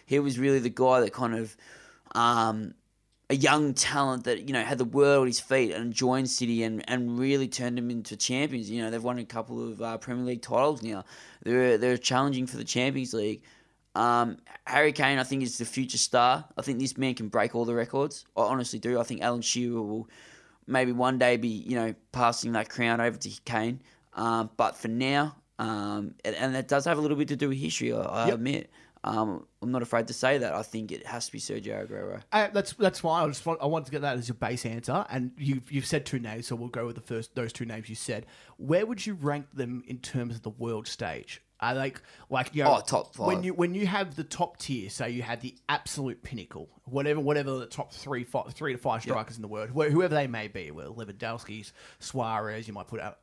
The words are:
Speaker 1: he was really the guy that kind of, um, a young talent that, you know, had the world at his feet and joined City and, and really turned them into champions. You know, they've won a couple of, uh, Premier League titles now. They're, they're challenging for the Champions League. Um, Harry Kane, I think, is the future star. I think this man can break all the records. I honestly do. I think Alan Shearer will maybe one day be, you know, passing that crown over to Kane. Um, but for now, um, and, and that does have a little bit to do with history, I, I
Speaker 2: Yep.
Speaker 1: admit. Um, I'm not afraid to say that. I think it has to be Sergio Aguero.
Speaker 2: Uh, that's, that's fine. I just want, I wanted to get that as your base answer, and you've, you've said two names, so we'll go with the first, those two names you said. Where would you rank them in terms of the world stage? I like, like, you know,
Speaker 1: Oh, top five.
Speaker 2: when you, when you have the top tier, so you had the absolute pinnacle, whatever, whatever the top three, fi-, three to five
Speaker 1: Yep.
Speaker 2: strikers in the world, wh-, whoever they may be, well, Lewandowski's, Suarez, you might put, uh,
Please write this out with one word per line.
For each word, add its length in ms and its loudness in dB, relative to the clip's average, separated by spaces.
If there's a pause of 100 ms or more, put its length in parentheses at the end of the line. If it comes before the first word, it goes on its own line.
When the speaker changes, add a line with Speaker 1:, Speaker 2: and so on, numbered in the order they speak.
Speaker 1:
he 140 4
was 200 2
really 200 6
the 100 2
guy 320 6
that 140 2
kind 200 0
of, 220 -4 (580)
um, 600 4 (560)
a 40 2
young 400 6
talent 500 0
that, 240 0
you 40 -4
know, 100 2
had 140 -2
the 80 2
world 380 6
at 60 4
his 120 0
feet 320 2
and 220 -4
joined 340 2
City 360 0
and, 260 -2
and 280 0
really 300 2
turned 300 -2
them 120 -2
into 260 -6
champions. 520 -2
You 140 -4
know, 80 -4
they've 120 -4
won 160 -2
a 60 -6
couple 460 -6
of, 100 -10
uh, 180 -4
Premier 260 -6
League 180 -4
titles 400 2
now. 220 -6 (380)
They're, 360 6
they're 180 4
challenging 500 2
for 120 -8
the 60 -6
Champions 500 0
League. 280 0 (520)
Um, 440 4 (280)
Harry 260 6
Kane, 260 4
I 60 2
think, 180 -2
is 160 -4
the 60 -6
future 340 -4
star. 460 4 (120)
I 60 -2
think 180 -2
this 180 -2
man 160 0
can 140 -6
break 260 2
all 100 0
the 100 0
records. 500 -2 (120)
I 60 4
honestly 360 0
do. 220 0
I 40 0
think 180 -8
Alan 200 0
Shearer 380 0
will 280 -4 (580)
maybe 260 2
one 260 2
day 180 6
be, 120 0
you 280 -4
know, 180 -2 (180)
passing 400 2
that 160 0
crown 320 2
over 160 2
to 140 -10 (140)
Kane. 360 -2 (340)
Um, 420 0
but 200 2
for 120 -6
now, 480 0 (240)
um, 540 -4 (100)
and, 120 -2
and 200 0
that 120 -2
does 180 4
have 120 2
a 20 0
little 160 2
bit 120 0
to 80 -2
do 120 0
with 100 0
history, 340 -2
I, 80 0
I 260 0
Speaker 2:
Yep. 80 4
Speaker 1:
admit. 360 -2 (320)
Um, 440 -2 (160)
I'm 100 -2
not 80 0
afraid 280 0
to 40 -6
say 260 2
that. 160 -2
I 80 -2
think 300 -8
it 140 -10
has 200 -8
to 60 -12
be 60 -10
Sergio 500 -6
Aguero. 320 -8 (120)
Speaker 2:
Uh, 200 6
that's, 220 0
that's 260 2
fine. 240 4
I 40 4
just 180 -6
want, 160 0
I 40 2
wanted 200 0
to 60 -16
get 100 -4
that 160 0
as 100 -6
your 60 -2
base 320 -4
answer, 420 -2
and 300 -4
you've, 340 -2
you've 140 -2
said 180 0
two 140 -4
names, 280 -6
so 80 -6
we'll 140 -6
go 180 -6
with 100 -8
the 60 -14
first, 320 -6
those 180 -4
two 120 -8
names 240 -8
you 60 -10
said. 320 -6 (320)
Where 260 2
would 220 -6
you 80 -4
rank 400 -4
them 320 -6
in 120 -8
terms 380 -4
of 60 -14
the 80 -8
world 360 -6
stage? 540 -8 (220)
I 120 0
like, 260 -4 (300)
like, 240 0
you 100 2
know, 140 8
Speaker 1:
Oh, 20 -4
top 340 0
five. 120 -2
Speaker 2:
when 160 2
you, 100 -2
when 220 2
you 120 0
have 300 -2
the 80 -6
top 320 -4
tier, 320 -4
so 160 -6
you 160 -4
had 220 -6
the 120 -10 (140)
absolute 540 -4
pinnacle, 480 -10 (140)
whatever, 360 0
whatever 380 0
the 80 -8
top 260 -10
three, 320 -6
fi-, 240 -4
three 240 -6
to 60 -6
five 260 -2
Speaker 1:
Yep. 80 -4
Speaker 2:
strikers 240 -4
in 60 -12
the 60 -10
world, 200 -8
wh-, 240 2
whoever 220 4
they 120 2
may 220 -6
be, 220 -10
well, 240 -12
Lewandowski's, 800 -10 (240)
Suarez, 680 -4
you 60 -10
might 160 -10
put, 120 -8
uh, 120 -8 (100)